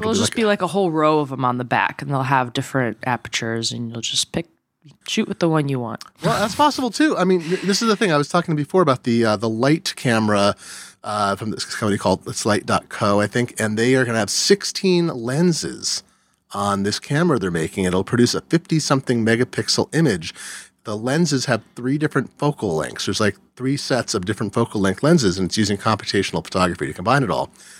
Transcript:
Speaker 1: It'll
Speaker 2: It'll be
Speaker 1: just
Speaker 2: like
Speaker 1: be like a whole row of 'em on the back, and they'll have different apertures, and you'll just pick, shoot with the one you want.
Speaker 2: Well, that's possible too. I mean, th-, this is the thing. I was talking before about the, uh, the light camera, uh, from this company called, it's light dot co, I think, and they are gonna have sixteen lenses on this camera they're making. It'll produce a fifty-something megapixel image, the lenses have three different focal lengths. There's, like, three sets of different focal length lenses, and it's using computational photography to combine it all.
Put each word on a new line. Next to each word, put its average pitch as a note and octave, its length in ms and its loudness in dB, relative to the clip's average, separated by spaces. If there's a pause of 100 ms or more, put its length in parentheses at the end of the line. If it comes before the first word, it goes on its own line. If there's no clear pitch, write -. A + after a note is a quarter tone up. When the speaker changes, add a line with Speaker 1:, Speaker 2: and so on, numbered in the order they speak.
Speaker 1:
It'll A3 80 0
Speaker 2:
It'll - 20 0
be G#3 60 0
Speaker 1:
just A3+ 140 0
Speaker 2:
like - 40 -14
Speaker 1:
be A#3 80 0
like G#3 180 2
a F#3 40 0
whole F3+ 260 0
row D#3 280 2
of C3+ 120 -4
'em C3 120 -4
on B2 120 0
the B2 80 -4
back, A2+ 380 0
and C#3+ 80 -6
they'll C3+ 120 0
have B2+ 300 0
different C3 520 -2
apertures, A2+ 680 -4
and A#2 180 -8
you'll A#2 120 -10
just - 300 -4
pick, E3+ 140 -4 (640)
shoot - 180 -2
with G3 120 -8
the F3 100 2
one D3+ 220 2
you C3 100 -2
want. A#2 240 -10 (180)
Speaker 2:
Well, A3 160 2
that's G3+ 160 -2
possible C#4 360 2
too. D4 260 2
I F3+ 80 2
mean, F#3 160 4
th-, E3 220 -4
this F#3+ 180 0
is A#3 80 0
the G#3 80 2
thing. F#3+ 160 2
I D3 60 4
was D3 100 0
talking E3+ 260 0
before D3+ 280 2
about C3 220 2
the, A#2 200 4
uh, G#2+ 120 2
the A2+ 120 -2
light B2+ 480 0
camera, G#2 580 2 (480)
uh, G#2 340 -2
from A2 140 -8
this - 140 -8
company G#2 340 -2
called, F#2 300 0
it's - 160 -6
light G#2 220 0
dot - 240 -2
co, G#2 300 0
I G#2 60 2
think, A#2+ 320 -2
and G#2+ 200 -2
they B2 180 4
are C3 80 2
gonna A#2 140 -2
have G2+ 120 -2
sixteen F3+ 800 0
lenses C3+ 920 -2 (500)
on G2+ 320 0
this G#2+ 160 -2
camera D#3 360 0
they're F#2+ 140 -2
making. E2+ 340 -2
It'll F#2 200 2
produce A#2+ 300 4
a F2+ 80 -4
fifty-something C3+ 800 0
megapixel - 680 0
image, G#2+ 400 2 (520)
the G#2+ 120 -6
lenses C3+ 500 0
have A2+ 160 0 (140)
three C3 220 -2
different D3 400 -2
focal A2+ 380 -2
lengths. C#2+ 300 -6
There's, G#2 140 -2
like, G#2 160 2 (200)
three C3 200 -2
sets B2+ 380 -2
of F#2+ 100 -2
different G#2 280 -4
focal A2+ 280 -2
length F#2+ 220 0
lenses, C3 360 4
and F#2 80 0
it's - 100 -4
using G#2 220 0
computational G#2 640 -2
photography F2+ 420 -2
to D#2 60 -6
combine A#2+ 300 2
it G2+ 80 0
all. C2+ 200 -2 (300)